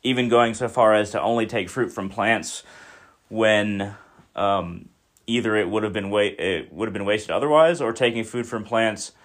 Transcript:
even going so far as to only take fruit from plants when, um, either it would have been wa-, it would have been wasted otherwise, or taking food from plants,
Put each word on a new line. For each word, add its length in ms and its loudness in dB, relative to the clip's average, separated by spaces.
even 260 0
going 240 4
so 140 -4
far 260 4
as 180 2
to 100 -4
only 240 0
take 240 -4
fruit 220 -4
from 180 -8
plants 540 -2
when, 640 0
um, 540 -2
either 280 0
it 140 2
would 140 0
have 100 -2
been 160 -4
wa-, 100 2
it 540 -2
would 140 -4
have 60 -6
been 120 -6
wasted 260 -2
otherwise, 480 4
or 140 -2
taking 300 0
food 220 -6
from 180 -6
plants, 500 -2